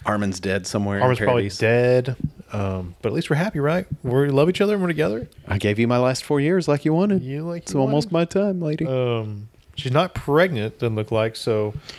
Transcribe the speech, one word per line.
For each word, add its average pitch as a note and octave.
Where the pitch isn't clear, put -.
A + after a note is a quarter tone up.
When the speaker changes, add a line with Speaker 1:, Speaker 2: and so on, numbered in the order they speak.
Speaker 1:
Armin's G#2
dead F#2+
somewhere G2+
in G#2
Speaker 2:
Armin's B2+
probably A2+
Speaker 1:
Paradise. F#2+
Speaker 2:
dead, B2
um, F#2+
but A#2
at -
least E3
we're D3+
happy, E3+
right? D#3+
We C3+
love C#3+
each F#3
other G#3
and G3+
we're F3+
together. F3
Speaker 1:
I G2
gave G#2
you A#2
my B2
last B2+
four D3
years E3
like C#3+
you D#3
wanted. F#3+
Speaker 2:
You C#3
like E3+
Speaker 1:
It's -
Speaker 2:
you D3+
Speaker 1:
almost C#3+
Speaker 2:
wanted. E3+
Speaker 1:
my G3
time, F#3+
lady. D#3
Speaker 2:
Um, A2+
she's -
not D#3
pregnant, C#3+
doesn't A2+
look G#2+
like, A2
so. G#2+